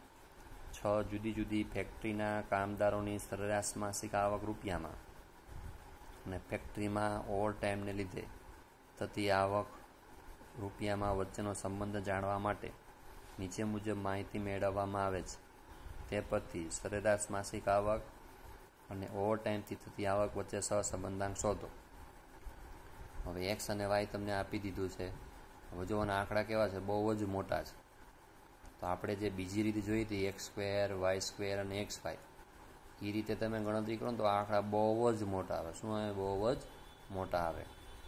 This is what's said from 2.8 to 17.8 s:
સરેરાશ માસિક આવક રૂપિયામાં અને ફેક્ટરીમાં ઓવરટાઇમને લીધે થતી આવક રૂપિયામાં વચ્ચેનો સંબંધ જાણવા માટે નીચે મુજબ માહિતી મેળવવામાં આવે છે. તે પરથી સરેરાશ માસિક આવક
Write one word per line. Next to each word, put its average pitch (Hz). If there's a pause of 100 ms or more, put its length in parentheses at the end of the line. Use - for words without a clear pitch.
સરેરાશ 101
માસિક 104
આવક 104
રૂપિયામાં 90 (1300)
અને 92 (120)
ફેક્ટરીમાં 104
ઓવરટાઇમને 101
લીધે 98 (760)
થતી 101
આવક 98 (920)
રૂપિયામાં 101
વચ્ચેનો 101
સંબંધ 101
જાણવા 98
માટે - (680)
નીચે 98
મુજબ 107
માહિતી 98
મેળવવામાં 98
આવે 92
છે. - (720)
તે 104
પરથી 95
સરેરાશ 104
માસિક 101
આવક 104 (880)